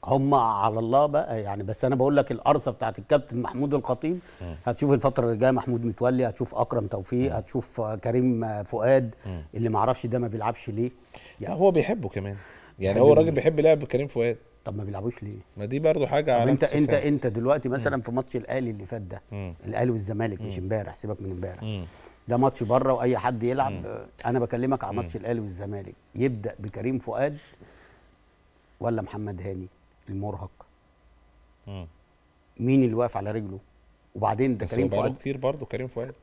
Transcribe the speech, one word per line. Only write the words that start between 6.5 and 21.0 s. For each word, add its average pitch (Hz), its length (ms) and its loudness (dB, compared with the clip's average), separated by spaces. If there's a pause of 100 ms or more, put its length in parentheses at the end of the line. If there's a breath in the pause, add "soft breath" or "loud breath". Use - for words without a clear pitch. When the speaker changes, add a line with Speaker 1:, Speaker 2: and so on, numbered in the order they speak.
Speaker 1:
أكرم 117 320 0
توفيق، 123 440 -2
Speaker 2:
مم. 110 60 -4
Speaker 1:
هتشوف - 440 -6
كريم 113 800 0
فؤاد 120 520 4 (120)
Speaker 2:
مم. 87 160 -8 (120)
Speaker 1:
اللي 113 140 0
معرفش 110 380 2
ده 117 120 -2
ما 120 100 -2
بيلعبش 110 420 -4
ليه. 113 200 -2 (500 loud breath)
Speaker 2:
لا، - 120 -6
هو 180 180 6
بيحبه 165 380 0
كمان. 101 280 -6 (420 loud breath)
يعني 95 160 2
Speaker 1:
بيحب 120 120 8
Speaker 2:
هو - 20 10
Speaker 1:
مين؟ 147 100 10
Speaker 2:
راجل 160 120 4
بيحب 151 300 2
لعب 151 240 6
كريم 131 220 -2
فؤاد. 117 300 -2 (280)
Speaker 1:
طب 104 120 -6
ما 104 80 -6
بيلعبوش 101 380 -6
ليه؟ 104 160 -12 (180)
Speaker 2:
ما 104 80 -8
دي 123 140 -4
برضو 147 280 2
حاجة 147 280 2
Speaker 1:
طب 120 60 6
Speaker 2:
على 120 120 4
Speaker 1:
أنت، 143 120 4
Speaker 2:
نفس 143 100 0
Speaker 1:
أنت، 147 200 4
Speaker 2:
الفهم. 143 120 2
Speaker 1:
أنت 147 200 2
دلوقتي 123 420 2
مثلًا 135 280 0
Speaker 2:
مم. 127 60 -2
Speaker 1:
في 117 100 -6
ماتش 127 240 -2
الأهلي 123 340 -2
اللي 101 160 -8
فات 113 160 -8
ده، 95 200 -12 (100)
Speaker 2:
مم. 98 220 -8 (120)
Speaker 1:
الأهلي 110 240 0
والزمالك، 107 500 -2
مش 104 180 -8
Speaker 2:
مم. 92 40 -6
Speaker 1:
امبارح، 101 340 -4
سيبك 107 260 -8